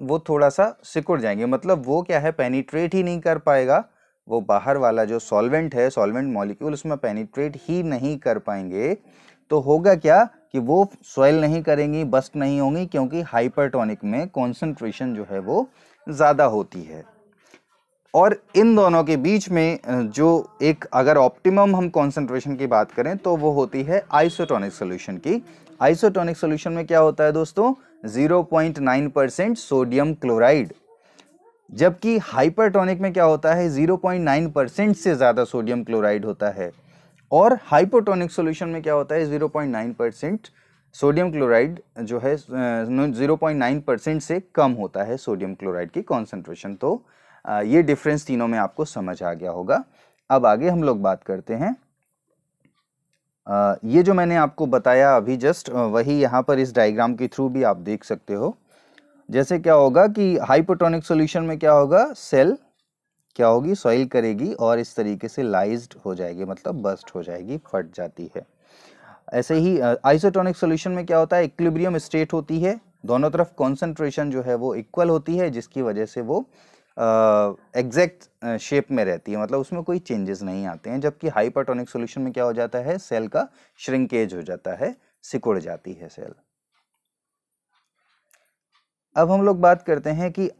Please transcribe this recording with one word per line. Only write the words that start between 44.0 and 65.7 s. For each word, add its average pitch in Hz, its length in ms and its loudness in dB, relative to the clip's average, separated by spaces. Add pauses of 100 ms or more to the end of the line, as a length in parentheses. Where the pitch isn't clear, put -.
से 175 200 -6 (120)
कम 139 180 4
होता 98 300 -4
है 113 140 -4
सोडियम 98 380 -6
क्लोराइड 87 360 -6
की - 120 -8
कॉन्सेंट्रेशन। 101 720 -8
तो, 170 320 -4 (380)
अ, 107 180 -4
ये 127 200 4
डिफरेंस 147 440 0
तीनों 117 220 -2
में 113 100 -2
आपको 107 260 -2
समझ 92 380 -10
आ 87 100 -4
गया 85 180 -8
होगा। 92 340 -2 (460)
अब 131 160 4
आगे 113 220 4
हम 175 140 0
लोग 127 180 0
बात 95 240 -2
करते 95 300 -8
हैं। 185 220 -4 (1700)
अ, 101 380 2
ये 127 180 4
जो 190 120 4
मैंने 175 220 2
आपको 156 300 0
बताया 131 500 4
अभी 120 220 0
just, 143 320 -2
अ, - 20 -8
वही 123 480 0
यहाँ 127 220 2
पर 135 160 0
इस 131 160 -2
डायग्राम 117 400 2
के 120 140 -4
through 135 220 -4
भी 131 120 -2
आप 104 140 2
देख 98 280 -8
सकते - 300 -8
हो। 135 240 -4 (720)
जैसे 135 280 0
क्या 160 160 4
होगा 143 320 8
कि 202 320 0
हाइपोटोनिक 165 680 2
सॉल्यूशन 160 380 0
में 165 160 -6
क्या 151 140 4
होगा? 160 400 4
सेल 170 460 2 (760)
क्या 120 120 2
होगी? 127 280 2
सॉइल 127 320 0
करेगी 120 460 -2
और 117 260 0
इस 117 180 -8
तरीके 104 320 -4
से 135 140 -8
लाइज्ड 110 520 -2 (100)